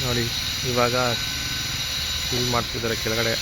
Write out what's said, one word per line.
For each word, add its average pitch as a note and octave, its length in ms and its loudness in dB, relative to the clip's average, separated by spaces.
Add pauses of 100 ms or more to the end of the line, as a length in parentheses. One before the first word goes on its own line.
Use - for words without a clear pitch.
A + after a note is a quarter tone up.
ನೋಡಿ, A#2+ 220 0 (460)
ಇವಾಗ A#2+ 240 4 (1300)
ಫಿಲ್ B2 260 0
ಮಾಡ್ತಿದ್ದಾರೆ A2+ 500 0
ಕೆಳಗಡೆ. A2+ 380 2